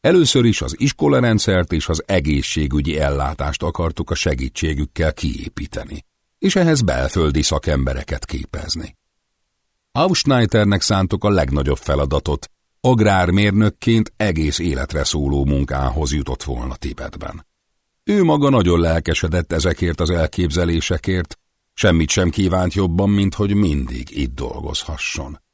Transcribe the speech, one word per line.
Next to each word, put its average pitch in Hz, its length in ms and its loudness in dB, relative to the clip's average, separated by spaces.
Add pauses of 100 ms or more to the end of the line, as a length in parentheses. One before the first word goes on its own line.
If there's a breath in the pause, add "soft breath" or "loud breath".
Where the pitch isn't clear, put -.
Először 147 440 6
is 110 160 4
az - 180 -8
iskolarendszert 117 920 2
és 80 160 -2
az 80 160 -2
egészségügyi 73 920 0
ellátást 71 640 -2
akartuk 82 460 -4
a 80 60 -2
segítségükkel 73 1000 -2
kiépíteni, - 920 -8 (340)
és 196 160 0
ehhez 165 260 4
belföldi 73 600 0
szakembereket 69 840 -2
képezni. - 720 -10 (920)
Aufschneidernek 117 920 2
szántuk 95 420 0
a 104 60 4
legnagyobb 71 480 2
feladatot, 71 720 -2 (320)
agrármérnökként 104 1400 2
egész 80 420 0
életre 71 440 -2
szóló 69 420 0
munkához 69 680 -2
jutott 69 300 -4
volna 62 320 -8
Tibetben. - 680 -12 (580)
Ő 202 200 2
maga 147 260 4
nagyon 87 300 4
lelkesedett 82 720 0
ezekért 82 480 0
az 82 100 0
elképzelésekért, 85 1300 -2 (340)
semmit 82 360 2
sem 92 200 2
kívánt 92 440 0
jobban, 98 360 0
mint 98 240 2
hogy 101 200 -2
mindig 73 640 -2
itt 64 180 -4
dolgozhasson. 71 1080 -8 (120)